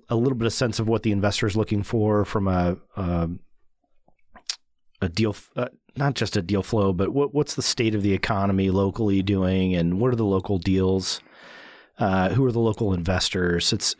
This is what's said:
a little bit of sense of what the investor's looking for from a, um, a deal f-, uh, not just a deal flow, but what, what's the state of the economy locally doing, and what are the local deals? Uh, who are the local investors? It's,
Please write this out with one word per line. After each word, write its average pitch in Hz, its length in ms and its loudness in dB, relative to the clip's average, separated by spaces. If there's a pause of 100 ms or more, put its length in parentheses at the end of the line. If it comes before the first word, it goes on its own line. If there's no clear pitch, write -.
a 117 80 0
little 127 200 2
bit 113 100 0
of 110 60 0
sense 117 260 -2
of 107 100 -2
what 110 140 0
the 107 100 2
investor's 101 440 0
looking 107 260 0
for 107 420 2
from 98 240 -2
a, 90 280 2 (200)
um, 87 440 -2 (1600)
a 95 80 -2
deal 101 220 0
f-, - 260 -12
uh, 123 120 -4 (280)
not 139 180 0
just - 220 -2
a 101 60 0
deal 95 200 0
flow, 98 300 0
but 95 180 0
what, 139 240 0
what's 147 200 -2
the 131 80 -4
state 113 320 0
of 104 80 -2
the 101 100 2
economy 98 580 2
locally 98 520 0
doing, 95 520 0
and 87 260 0
what 123 120 2
are 120 40 0
the 113 80 0
local 98 340 0
deals? 95 600 0 (800)
Uh, 95 320 2
who 127 140 2
are 123 80 2
the 113 60 -2
local 110 340 0
investors? 87 800 0
It's, - 280 -2